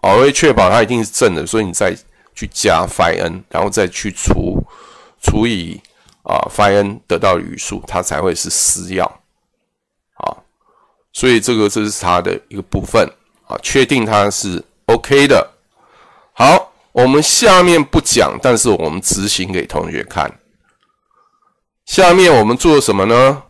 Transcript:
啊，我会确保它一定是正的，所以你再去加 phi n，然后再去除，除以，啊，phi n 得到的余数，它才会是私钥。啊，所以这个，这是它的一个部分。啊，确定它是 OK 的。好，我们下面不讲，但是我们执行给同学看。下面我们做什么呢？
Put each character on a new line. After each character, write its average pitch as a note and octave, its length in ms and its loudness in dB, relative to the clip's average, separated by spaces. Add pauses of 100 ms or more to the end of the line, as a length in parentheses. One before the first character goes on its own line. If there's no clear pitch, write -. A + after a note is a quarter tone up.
啊， F#2+ 100 2
我 A2 80 4
会 C#3 100 4
确 C#3 220 2
保 G#2 160 4
它 A2+ 140 2
一 A2 40 0
定 A#2+ 160 -2
是 G2+ 80 -8
正 G#2 240 0
的， D2+ 120 -6
所 A2 160 -2
以 - 20 -2
你 F2 80 -8
再 F2+ 240 -2 (380)
去 - 140 -12
加 F2+ 380 0
phi E2+ 320 -2
n， F2+ 300 -6
然 - 140 -4
后 G2+ 80 -2
再 G2 180 -2
去 G2 240 -10
除， - 500 -4 (600)
除 A2 240 0
以， F2 340 -6 (420)
啊， - 220 -4 (100)
phi G2+ 200 2
n G2+ 320 0
得 E2+ 120 -2
到 F#2 180 0
的 E2+ 40 -4
余 E2 160 -14
数， - 300 -12
它 F2+ 160 -6
才 D2 180 -6
会 F2+ 140 -2
是 - 160 -8
私 - 400 -4
钥。 F#2 140 -2
啊， - 1300 -16 (760)
所 - 120 -4
以 A#2+ 140 4
这 B2 140 -2
个， G#2+ 160 0
这 G#2+ 180 -4
是 - 140 -8
它 F2 180 0
的 F2+ 180 -6 (100)
一 - 60 -20
个 G2 60 -12
部 - 220 -6
分。 - 280 0 (360)
啊， - 160 -10
确 C3+ 240 0
定 B2+ 180 0
它 G#2 260 0
是 F#2+ 320 -8 (240)
OK C#3 400 2
的。 C3 240 2 (800)
好， C#3+ 400 2 (200)
我 B2 140 2
们 C#3 160 4
下 F#3+ 400 4
面 E3+ 200 4
不 D3+ 180 0
讲， - 400 0
但 B2 160 2
是 A#2+ 140 0
我 E2+ 180 0
们 E2+ 120 -6
执 G2 280 -4
行 F#2+ 240 -6
给 F2 140 -4
同 E2 240 -6
学 B1+ 140 -8
看。 - 340 -6 (1500)
下 F3+ 300 4
面 F3+ 180 6
我 A#2 120 6
们 A#2 120 0
做 D3+ 240 4
什 A2+ 140 -2
么 G2 100 0
呢？ C3 460 2